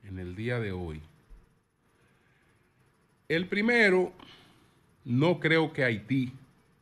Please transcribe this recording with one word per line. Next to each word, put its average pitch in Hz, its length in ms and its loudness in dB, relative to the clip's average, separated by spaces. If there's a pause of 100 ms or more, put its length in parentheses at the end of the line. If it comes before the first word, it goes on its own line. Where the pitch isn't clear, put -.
En 95 140 -12
el 90 160 -10
día 117 260 -4
de 101 120 -4
hoy. 82 300 -8 (2250)
El 180 200 -2
primero, 202 680 2 (880)
no 139 360 2
creo 160 340 2
que 139 100 0
Haití, 127 480 -2 (500)